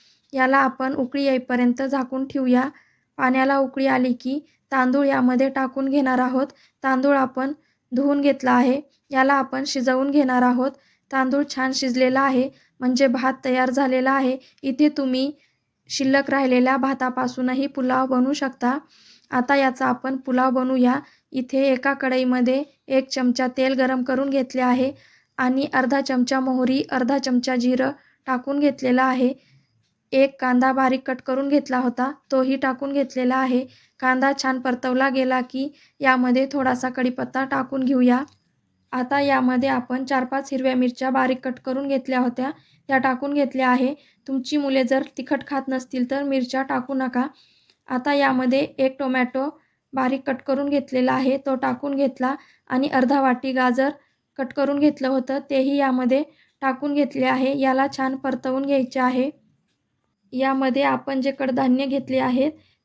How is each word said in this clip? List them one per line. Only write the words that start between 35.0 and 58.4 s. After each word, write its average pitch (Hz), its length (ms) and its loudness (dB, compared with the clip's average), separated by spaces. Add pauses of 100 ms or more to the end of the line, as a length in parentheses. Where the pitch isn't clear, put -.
गेला 254 320 0
की 262 260 -6 (320)
यामध्ये 254 520 2
थोडासा 254 380 0
कढीपत्ता 254 540 -2
टाकून 269 400 -4
घेऊया. 254 400 4 (720)
आता 254 280 0
यामध्ये 262 480 2
आपण 254 360 -4
चार 262 180 0
पाच 269 280 -6
हिरव्या 262 240 -2
मिरच्या 254 340 0
बारीक 254 340 0
कट 254 220 -8
करून 269 220 -4
घेतल्या 262 320 -2
होत्या, 254 320 -2 (380)
त्या 269 80 2
टाकून 262 360 -2
घेतल्या 262 360 0
आहे. 262 240 2 (340)
तुमची 269 300 -4
मुले 269 260 0
जर 269 200 0 (140)
तिखट 277 300 -4
खात 269 200 -4
नसतील 254 440 -4
तर 277 120 -4
मिरच्या 269 380 -2
टाकू 269 320 -4
नका. 254 320 -2 (640)
आता 254 260 -2
यामध्ये 269 460 2 (180)
एक 262 220 0
टोमॅटो 262 500 -2 (440)
बारीक 262 340 -2
कट 269 140 -4
करून 285 280 -2
घेतलेला 262 440 0
आहे, 262 240 0
तो 269 180 -4
टाकून 262 400 -4
घेतला 262 400 0 (340)
आणि 262 200 0
अर्धा 262 320 2
वाटी 262 300 0
गाजर 254 380 2 (480)
कट 262 160 -8
करून 285 260 0
घेतलं 294 280 2
होतं, 262 320 -2 (100)
तेही 277 260 0
यामध्ये 262 480 2 (380)
टाकून 269 320 -2
घेतले 269 320 0
आहे. 262 340 0
याला 269 280 2 (100)
छान 262 180 -2
परतवून 262 500 -4